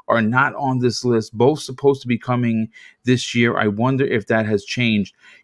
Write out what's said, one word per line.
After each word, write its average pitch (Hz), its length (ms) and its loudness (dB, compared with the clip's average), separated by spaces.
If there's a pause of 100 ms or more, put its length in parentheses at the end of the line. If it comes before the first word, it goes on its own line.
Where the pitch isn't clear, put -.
are 113 160 2
not 123 320 0
on 131 240 -2
this 123 260 0
list, 113 320 0
both 139 220 4
supposed 135 440 -2
to - 40 -14
be 120 100 -2
coming 117 520 -2 (340)
this 123 320 0
year. 117 240 2
I 110 80 2
wonder 123 380 0
if 113 240 -2
that 110 180 0
has 107 180 -2
changed." 110 480 -2 (320)